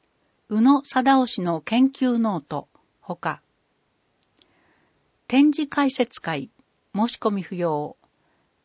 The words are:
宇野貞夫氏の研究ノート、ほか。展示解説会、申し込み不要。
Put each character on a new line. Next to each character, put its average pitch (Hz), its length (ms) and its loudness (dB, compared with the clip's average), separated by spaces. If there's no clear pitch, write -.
宇 214 120 0
野 269 240 4
貞 262 360 2
夫 254 60 0
氏 - 140 -8
の 170 200 -2
研 254 280 2
究 254 300 0
ノ 214 220 0
ー - 40 -20
ト、 - 240 -8
ほ 175 160 -12
か。 160 240 -8
展 285 260 4
示 294 140 -4
解 285 240 0
説 - 300 -4
会、 151 300 -8
申 214 140 0
し - 80 -10
込 - 140 -2
み 202 120 -6
不 180 140 -12
要。 156 400 -4